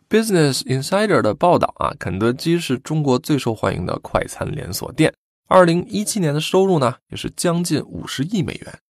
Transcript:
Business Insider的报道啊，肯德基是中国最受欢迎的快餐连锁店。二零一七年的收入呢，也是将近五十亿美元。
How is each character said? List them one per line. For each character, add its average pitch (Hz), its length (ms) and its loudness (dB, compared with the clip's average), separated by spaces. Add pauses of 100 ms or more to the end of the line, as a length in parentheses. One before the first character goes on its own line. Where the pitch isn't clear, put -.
(100)
Business 185 540 2
Insider 156 580 0
的 107 100 2
报 170 260 2
道 - 200 0
啊， - 200 -2
肯 92 200 -6
德 110 120 2
基 160 280 0
是 135 200 -2
中 156 240 -2
国 127 160 2
最 143 200 0
受 117 160 -2
欢 98 200 -2
迎 92 120 -6
的 82 140 -4
快 - 240 -4
餐 - 260 -8
连 - 200 -8
锁 - 220 -8
店。 - 220 0 (320)
二 185 180 8
零 170 220 2
一 208 180 -4
七 208 160 -4
年 151 140 0
的 151 60 -2
收 190 260 2
入 180 120 4
呢， 123 180 0 (120)
也 107 80 -12
是 - 180 -8
将 175 300 0
近 165 220 -2
五 - 200 -12
十 - 180 -4
亿 190 180 -2
美 - 140 -6
元。 - 220 -16 (140)